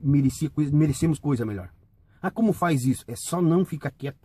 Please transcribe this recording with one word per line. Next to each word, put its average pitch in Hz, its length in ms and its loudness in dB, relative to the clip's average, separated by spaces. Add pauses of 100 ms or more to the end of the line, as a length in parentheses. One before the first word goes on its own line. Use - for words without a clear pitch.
merecia 139 460 2
coisa, 147 260 -2
merecemos 151 440 2
coisa 131 260 -2
melhor. 98 260 -8 (520)
Ah, 190 80 -2
como 214 220 2
faz 151 320 0
isso? 127 220 0
É 117 80 -10
só - 280 -4
não 170 220 4
ficar 143 260 -8
quieto, - 340 -12